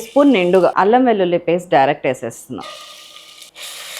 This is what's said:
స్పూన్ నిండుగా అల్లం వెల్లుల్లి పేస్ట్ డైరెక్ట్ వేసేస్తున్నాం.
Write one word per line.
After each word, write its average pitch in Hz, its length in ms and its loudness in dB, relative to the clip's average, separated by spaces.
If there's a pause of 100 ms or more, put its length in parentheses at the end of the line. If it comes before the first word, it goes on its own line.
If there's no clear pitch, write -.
స్పూన్ 285 320 2
నిండుగా 180 360 2 (100)
అల్లం 233 280 2
వెల్లుల్లి 180 380 0
పేస్ట్ 175 280 -4
డైరెక్ట్ 143 340 0
వేసేస్తున్నాం. 123 560 -10 (1300)